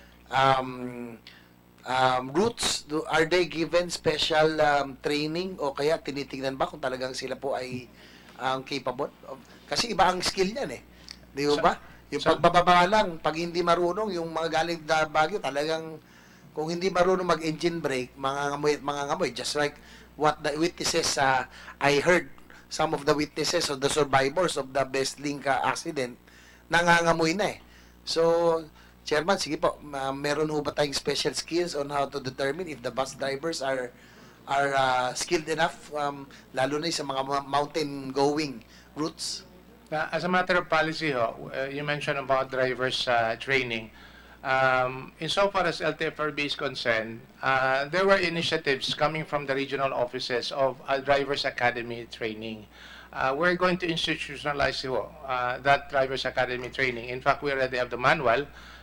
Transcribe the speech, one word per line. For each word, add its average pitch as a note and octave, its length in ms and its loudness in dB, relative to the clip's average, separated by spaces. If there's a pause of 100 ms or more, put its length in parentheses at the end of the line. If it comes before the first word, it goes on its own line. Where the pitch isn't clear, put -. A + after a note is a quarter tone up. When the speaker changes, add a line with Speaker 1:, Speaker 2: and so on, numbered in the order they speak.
(280)
Speaker 1:
um, B2+ 880 0 (720)
um, B2+ 340 4 (140)
routes, - 480 0
do, D3+ 240 -2
are D#3+ 160 4
they E3+ 240 2
given E3 400 0
special, D#3 720 2
um, C#3 400 2
training D#3 560 -2
o C#3 160 -2
kaya D3+ 240 2
tinitingnan C3+ 640 -6
ba D#3 100 0
kung D3+ 160 -12
talagang B2+ 320 -4
sila C3 160 -6
po B2+ 240 -4
ay, B2+ 320 -8 (480)
um, C3 240 -2
capable C3 480 -4 (160)
of, C3+ 160 -14 (240)
kasi A3+ 320 -4
iba F#3 80 6
ang F3+ 160 2
skill F#3+ 320 0
niyan A#3+ 240 -6
eh. - 60 -14 (500)
Di C#3+ 160 -2
Speaker 2:
Sa-, D3 160 2
Speaker 1:
ba? G3 100 6 (380)
Yung C#3+ 100 -4
Speaker 2:
sa- D#3+ 140 2
Speaker 1:
pagbababa F3 500 6
lang, G3 320 2
pag D#3 160 0
hindi E3+ 240 -4
marunong, F3 560 2
yung E3 160 -4
mga D#3+ 180 -2 (140)
galing E3+ 240 -2
da-, D#3 240 2
Baguio, D#3+ 320 0
talagang D#3 560 -4 (560)
kung D#3 160 -4
hindi F3 160 -2
marunong F3+ 400 4
mag-engine E3 560 0
brake, C3 320 -2
mangangamoy C#3+ 640 0
at C3 80 -12
mangangamoy. C#3+ 480 -2
Just B2 240 -4
like D3 160 0 (400)
what D3+ 240 2
the D3 160 -2
witnesses, D#3+ 640 0
uh, C3+ 240 4 (400)
I C#3+ 160 6
heard D#3+ 320 2 (400)
some D#3+ 240 0
of C#3 80 -4
the C#3+ 160 4
witnesses D3+ 480 -2
of C3+ 160 -4
the C#3 80 2
survivors C#3+ 640 2
of C3 160 -6
the C3+ 160 0
Besling, C3+ 560 -4
uh, C3+ 240 0
accident, B2+ 480 -4 (560)
nangangamoy E3+ 640 4
na F3+ 220 0
eh. - 20 -18 (480)
So, E3 560 2 (400)
Chairman, D#3+ 400 2
sige D3+ 160 -4
po, - 240 0
ma-, C#3 320 -4
meron D3 400 0
ho D3+ 80 0
ba C#3+ 80 -4
tayong D3 240 -2
special C#3 400 -2
skills E3+ 400 -2
on C#3+ 160 -4
how C#3 160 0
to C#3 160 -6
determine C#3 480 -4
if C3 80 -10
the A#2+ 160 -8
bus C3 240 -4
drivers C#3 400 -4
are, C3 320 -4 (560)
are, C#3 240 2
uh, B2+ 480 2
skilled D#3+ 320 -2
enough, D#3+ 480 -2
um, C#3+ 320 -6 (240)
lalo C3+ 240 0
na E3 160 -2
sa D#3 80 -4
mga C3+ 240 -2
ma-, C#3 160 0
mountain C#3+ 720 -2
going C#3+ 480 0 (320)
routes? - 480 -6 (500)
Speaker 2:
Uh, D#3 180 -2
as D#3+ 140 -2
a F3+ 80 0
matter F3+ 240 2
of F3 100 0
policy, D#3 460 0
ho, A#2 240 0 (180)
uh, C3+ 160 -2
you C#3+ 140 -6
mentioned D3 340 -2
about C3 320 0
drivers, B2+ 560 0
uh, A#2 320 2
training. A#2+ 540 -2 (500)
Um, C3 800 2
insofar F#3 480 2
as D#3+ 160 -4
L D#3 80 0
T D#3 180 -2
F - 80 -14
R D3+ 140 -2
B C#3+ 160 -2
is - 80 -4
concerned, A#2 640 -2 (240)
uh, C3 480 2
there F#3+ 160 4
were G3 80 8
initiatives E3 800 0
coming D#3 260 0
from C#3 240 -4
the C3+ 80 -2
regional C3+ 400 -2
offices B2 560 -2
of C3 380 0
a C#3 100 0
drivers C#3 460 0
academy A#2+ 640 -2
training. A2 560 -8 (460)
Uh, C3+ 240 0
we're F3 180 2
going F3+ 240 2
to F3+ 80 -6
institutionalize, C#3+ 1040 -2
ho, A2+ 240 -2 (160)
uh, B2+ 340 -2
that C#3 300 4
drivers C3+ 320 0
academy B2 480 -2
training. B2 400 -2
In B2+ 80 -6
fact, C#3 240 2
we C#3+ 80 0
already C3 240 0
have B2 160 -2
the A#2+ 80 -6
manual, C#3 480 4 (340)